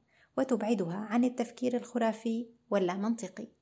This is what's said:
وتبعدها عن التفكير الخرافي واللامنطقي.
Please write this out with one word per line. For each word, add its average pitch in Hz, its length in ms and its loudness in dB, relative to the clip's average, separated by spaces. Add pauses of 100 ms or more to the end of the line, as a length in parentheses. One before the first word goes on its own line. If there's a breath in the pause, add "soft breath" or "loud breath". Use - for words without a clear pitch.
(380 soft breath)
وتبعدها 214 580 0
عن 214 280 2
التفكير 247 540 -2
الخرافي 226 720 -2 (200)
واللامنطقي. 196 800 0 (140)